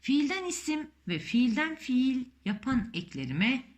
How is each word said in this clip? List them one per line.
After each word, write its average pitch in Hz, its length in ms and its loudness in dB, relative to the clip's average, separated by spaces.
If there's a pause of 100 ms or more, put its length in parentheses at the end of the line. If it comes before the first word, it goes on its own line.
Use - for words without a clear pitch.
Fiilden 294 440 2
isim 311 460 -4 (160)
ve 175 120 -2
fiilden 254 560 2
fiil 262 500 0 (200)
yapan 233 480 0
eklerime 170 720 -2 (140)